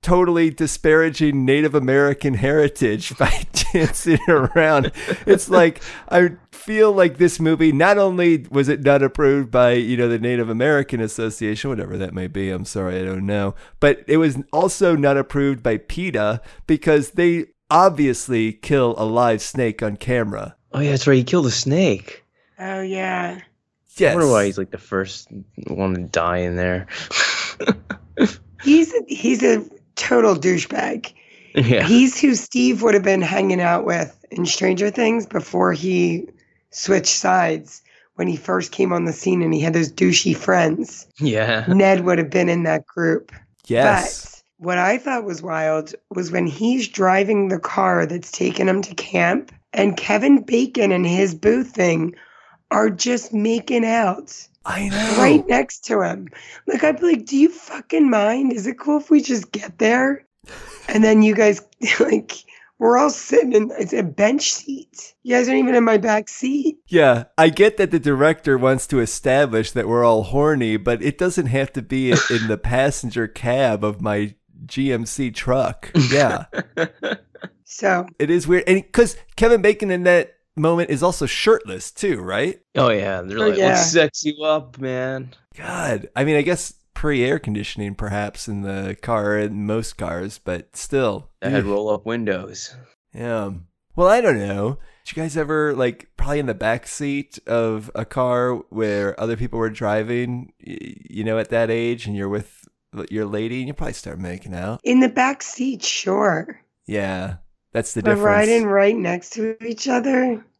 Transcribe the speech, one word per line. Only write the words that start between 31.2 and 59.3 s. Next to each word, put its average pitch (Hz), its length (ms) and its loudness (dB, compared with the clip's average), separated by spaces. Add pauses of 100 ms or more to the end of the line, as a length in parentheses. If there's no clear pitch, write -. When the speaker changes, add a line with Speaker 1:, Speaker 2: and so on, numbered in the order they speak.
Speaker 2:
Yeah. 117 300 4
Speaker 3:
He's 247 340 4
who 277 160 4
Steve 247 460 0
would 226 120 4
have 202 100 4
been 190 180 2
hanging 185 400 0
out 175 240 2
with 165 320 -4 (140)
in 175 140 -4
Stranger 190 440 0
Things 226 360 -2
before 180 480 -2
he 175 540 -2 (420)
switched 190 380 -2 (120)
sides 170 600 0 (340)
when 175 120 -2
he 175 100 -2
first 185 340 -4
came 185 220 -2
on 170 120 -2
the 165 80 -4
scene 180 280 -2
and 160 120 0
he 151 60 0
had 160 140 0
those 160 180 0
douchey 180 440 2
friends. 175 720 0 (120)
Speaker 2:
Yeah. 110 480 0
Speaker 3:
Ned 190 380 4
would 180 140 2
have 156 100 -2
been 180 200 0
in 170 140 0
that 160 220 -2
group. - 460 -2 (340)
Speaker 1:
Yes. 113 580 0 (360)
Speaker 3:
But 165 60 -12
what 180 120 -2
I 190 200 2
thought 254 280 -6
was 170 160 -8
wild 156 520 -4 (160)
was 180 220 -6
when 175 160 -2
he's 220 400 -2
driving 196 600 2
the 185 100 -2
car 175 460 0
that's 175 260 -8
taking - 360 -2
him 190 160 0
to 180 120 -12
camp 180 560 -2 (220)
and 202 240 0
Kevin 233 460 2
Bacon 233 480 0
and 180 140 2
his 180 300 0
boo 220 280 2
thing 170 520 0 (540)
are 214 200 2
just 233 440 -4
making 226 520 0
out 226 600 -2 (180)
Speaker 1:
I 202 240 -6
know. 214 280 -2
Speaker 3:
right 285 300 6
next 254 380 -2
to 220 180 0
him. 180 240 -6 (400)
Like, 262 160 -2
I'd 311 160 0
be 349 140 2
like, 220 120 -2
"Do 277 120 -6
you 302 120 6
fucking - 600 0
mind? 233 440 2
Is 208 140 -6
it 247 120 -6
cool 294 200 0
if 294 100 -12
we 302 120 8
just 240 300 -4